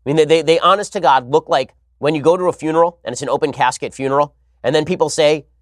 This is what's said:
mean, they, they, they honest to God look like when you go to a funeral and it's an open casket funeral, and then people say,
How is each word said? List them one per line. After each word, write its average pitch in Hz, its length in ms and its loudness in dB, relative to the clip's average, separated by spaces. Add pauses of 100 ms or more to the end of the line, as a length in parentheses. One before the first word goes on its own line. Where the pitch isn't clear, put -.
mean, 143 120 0
they, 156 80 4
they, 160 160 2
they 156 180 2
honest 190 340 0
to 202 60 -4
God 135 320 2
look 151 180 0
like 139 240 -2 (240)
when 151 160 -2
you 151 80 -4
go 160 160 2
to 185 80 -4
a 170 80 0
funeral 165 500 -2
and 117 100 -8
it's 120 80 -10
an 135 80 -8
open 143 220 -2
casket 127 420 -4
funeral, 135 420 -2 (260)
and 131 140 -2
then 151 80 2
people 170 260 -2
say, 151 360 0 (160)